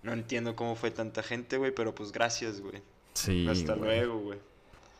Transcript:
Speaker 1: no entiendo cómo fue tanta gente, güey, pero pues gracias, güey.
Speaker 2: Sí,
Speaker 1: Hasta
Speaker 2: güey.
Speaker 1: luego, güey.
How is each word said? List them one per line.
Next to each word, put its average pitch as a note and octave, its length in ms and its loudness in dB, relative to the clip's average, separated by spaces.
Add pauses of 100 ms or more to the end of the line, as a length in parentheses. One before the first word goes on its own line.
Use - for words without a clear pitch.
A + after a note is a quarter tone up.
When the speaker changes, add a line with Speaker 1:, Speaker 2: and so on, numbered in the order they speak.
Speaker 1:
no A2+ 100 -6
entiendo A#2 440 -2
cómo A#2 200 0
fue A#2 160 0
tanta A2 320 -4
gente, B2 340 -4
güey, C3+ 160 2
pero A2 200 0
pues G2+ 180 -10
gracias, A2+ 500 0
güey. G2 200 -12 (320)
Speaker 2:
Sí, F2+ 340 4
Speaker 1:
Hasta F2 280 4
Speaker 2:
güey. A2 240 2
Speaker 1:
luego, A#2 200 2
güey. G2+ 200 -6 (600)